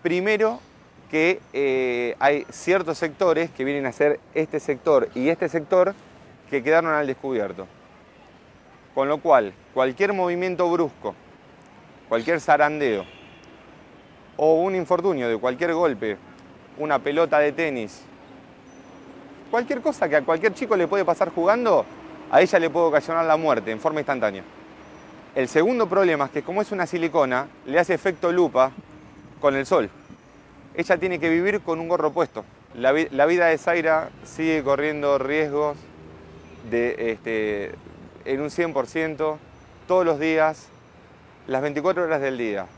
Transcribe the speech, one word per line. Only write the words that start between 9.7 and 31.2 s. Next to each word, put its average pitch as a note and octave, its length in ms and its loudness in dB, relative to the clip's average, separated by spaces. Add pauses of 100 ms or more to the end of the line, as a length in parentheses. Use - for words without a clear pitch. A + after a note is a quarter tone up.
cualquier C3+ 400 0
movimiento F3+ 580 -2
brusco, D3+ 420 -2 (960)
cualquier A#2 300 0
zarandeo D3 680 2 (1300)
o D#3+ 240 4
un F#3+ 120 -2
infortunio F3 560 0
de A2+ 80 0
cualquier B2+ 360 -2
golpe, A2+ 440 0 (600)
una D3 200 -2
pelota D3+ 420 0
de D3 120 2
tenis, C3 500 -6 (1500)
cualquier A#3+ 300 -2
cosa C4+ 280 -2
que D3 60 0
a D3+ 80 4
cualquier E3+ 300 0
chico A3 220 -2
le F3 120 2
puede F#3+ 180 0
pasar E3+ 240 0
jugando, F#3 560 2 (460)
a C3 100 8
ella F#3 180 4
le E3 100 2
puede E3 180 2
ocasionar D#3+ 380 0
la D#3 120 2
muerte A#2+ 340 0
en A2 80 -6
forma D#3 200 -2
instantánea. A2 440 -2 (920)
El C3 120 0
segundo G#3+ 400 2
problema E3+ 380 2
es C3 60 -12
que, C#3+ 120 -6
como F3+ 180 -4
es G3+ 100 -6
una F#3 140 -2
silicona, D3+ 600 0 (180)
le C#3 140 2
hace F3 140 2
efecto E3+ 380 -2
lupa C3 400 2 (680)
con C#3+ 160 2
el C3+ 100 -2
sol. B2+ 240 2 (840)
Ella E3+ 220 0
tiene F3 220 -2
que E3 100 0